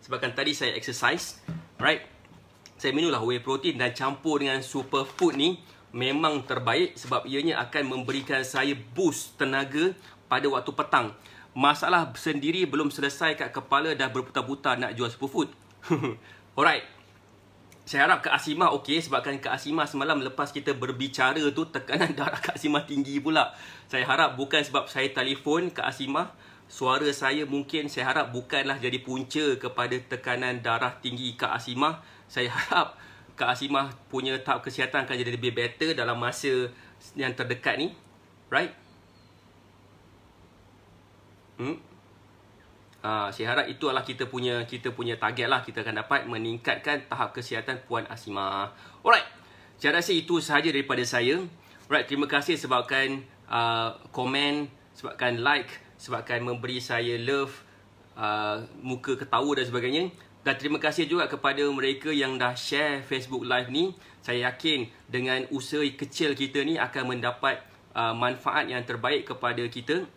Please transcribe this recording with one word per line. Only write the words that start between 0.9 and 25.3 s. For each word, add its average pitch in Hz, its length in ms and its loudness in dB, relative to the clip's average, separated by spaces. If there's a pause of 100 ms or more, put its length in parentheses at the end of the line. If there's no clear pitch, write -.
right? 143 240 2 (720)
Saya - 160 0
minumlah 143 320 2
whey 123 160 2
protein 135 400 0
dan 123 160 0
campur 143 480 0
dengan 135 160 2
superfood 135 800 0
ni 175 240 2 (320)
memang 139 480 2
terbaik 123 560 0
sebab 123 240 -2
ianya 139 400 0
akan 139 240 -2
memberikan 131 560 0
saya 135 320 2
boost - 640 -2
tenaga 139 560 2 (320)
pada 131 240 2
waktu 131 240 -2
petang. 123 400 2 (400)
Masalah 147 640 4
sendiri 160 480 0
belum 143 240 0
selesai 143 480 0
kat 127 160 -4
kepala, 143 400 2
dah 131 160 0
berputar-putar 127 640 -2
nak 120 160 -4
jual 117 160 -2
superfood. 139 400 -2 (560)
<laughs> - 560 -8
Alright. 151 240 4 (1000)
Saya 147 240 4
harap - 160 4
Kak - 80 2
Asimah 156 480 2
okey, 151 160 0
sebabkan 139 400 -2
Kak 131 240 -4
Asimah 151 240 0
semalam 147 320 0
lepas 135 320 -2
kita 143 240 -2
berbicara 131 800 2
tu, 160 160 -2
tekanan 165 440 0
<laughs> - 40 -4
darah - 240 -2
Kak - 160 -4
Asimah 147 240 2
tinggi 139 400 -2
pula. 151 320 2 (320)
Saya 127 240 -2
harap 139 240 4
bukan 139 320 0
sebab - 240 -2
saya 135 240 -2
telefon 147 560 0